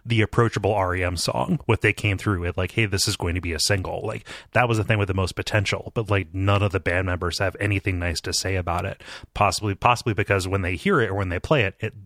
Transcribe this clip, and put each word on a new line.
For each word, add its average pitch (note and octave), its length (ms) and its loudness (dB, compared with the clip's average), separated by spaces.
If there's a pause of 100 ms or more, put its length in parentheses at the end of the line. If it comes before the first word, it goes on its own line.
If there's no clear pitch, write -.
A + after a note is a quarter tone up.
the A#2 160 4
approachable G#2+ 500 2
R F#2 240 2
E F2+ 80 0
M F2 140 0
song, B2 480 0
what A2 160 2
they G#2+ 100 4
came G2+ 240 0
through F#2+ 240 0
with, F2 160 -4
like, F#2 160 -2
"Hey, A2+ 140 0
this F#2+ 220 0
is G2+ 80 -2
going F2 180 -2
to F2+ 80 -2
be E2+ 100 -4
a D#2+ 80 -4
single." E2+ 460 0
Like, A2 200 -8 (260)
that A#2+ 180 4
was A2 80 2
the G2+ 60 2
thing A2 140 2
with G2+ 100 2
the F#2+ 60 -2
most F#2 220 0
potential, - 580 -2
but, A2+ 140 -2
like, F#2+ 240 0
none G2 300 2
of G#2 100 2
the F#2 80 0
band F2+ 260 0
members F2+ 340 -2
have F#2+ 200 0
anything G2 380 0
nice F2 240 -2
to F2+ 100 -4
say F#2+ 240 -2
about F2 300 -2
it. - 160 -8 (320)
Possibly, G2+ 400 2
possibly A#2+ 400 2
because F#2+ 340 0
when G2 140 0
they F2+ 140 -2
hear G3 220 0
it A2 120 2
or F#2+ 40 -4
when G2 140 -2
they F2 100 -2
play C3+ 260 2
it, F#2 160 -2
it, A2+ 120 -6 (140)